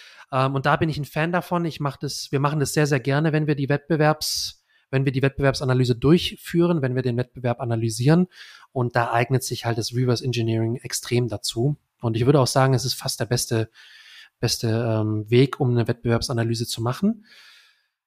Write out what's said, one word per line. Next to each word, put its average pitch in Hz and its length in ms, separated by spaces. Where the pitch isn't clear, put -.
Ähm, 135 240
und 135 100
da 147 120
bin 165 120
ich 135 80
ein 147 80
Fan 160 260
davon. 175 340
Ich 160 140
mach 143 180
das, - 340
wir 139 80
machen 147 200
das 135 140
sehr, 151 140
sehr 143 120
gerne, 143 340
wenn 151 140
wir 151 80
die 135 140
Wettbewerbs-, - 920
wenn 135 160
wir 139 60
die 127 100
Wettbewerbsanalyse 127 760
durchführen, 170 840
wenn 123 140
wir 127 80
den 120 140
Wettbewerb 120 420
analysieren. 120 680
Und 123 240
da 120 160
eignet 120 320
sich - 220
halt 117 120
das 113 160
Reverse 123 320
Engineering 113 520
extrem - 500
dazu. 113 500
Und 113 160
ich 117 80
würde 143 140
auch 123 80
sagen, 135 260
es 127 120
ist 123 100
fast - 240
der 120 60
beste, 113 440
beste, - 300
ähm, 110 600
Weg, 127 300
um 127 120
eine 117 160
Wettbewerbsanalyse 117 800
zu - 160
machen. 196 440